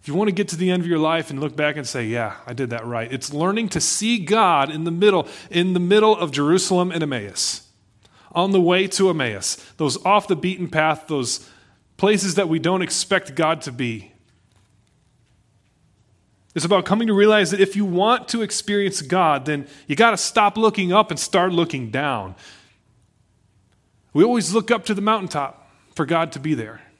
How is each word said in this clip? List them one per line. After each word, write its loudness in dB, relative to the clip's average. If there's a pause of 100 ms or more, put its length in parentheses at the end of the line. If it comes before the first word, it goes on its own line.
If -18
you -2
want 2
to 0
get -2
to -8
the 0
end 0
of -4
your 0
life -2
and -8
look -4
back -2
and -8
say, -6
"Yeah, -4 (100)
I -12
did -6
that -8
right," -6
it's -10
learning -2
to -4
see -2
God 2
in -6
the -2
middle, 4 (220)
in 2
the 2
middle 4
of -2
Jerusalem 2
and -4
Emmaus, -6 (640)
on 2
the 4
way 4
to 2
Emmaus, -4 (180)
those -2
off 4
the 0
beaten -4
path, 0
those -4 (520)
places 0
that 0
we 0
don't 0
expect -4
God 0
to -12
be. -8 (2500)
It's -4
about 2
coming 0
to 2
realize 6
that 0
if 2
you 0
want 0
to -4
experience -2
God, 2
then -4 (200)
you -2
gotta 4
stop 2
looking 2
up 4
and -6
start 0
looking -2
down. -4 (1800)
We 6
always 0
look 0
up 0
to -2
the -6
mountaintop -4 (240)
for -2
God 0
to -14
be -2
there. -10 (200)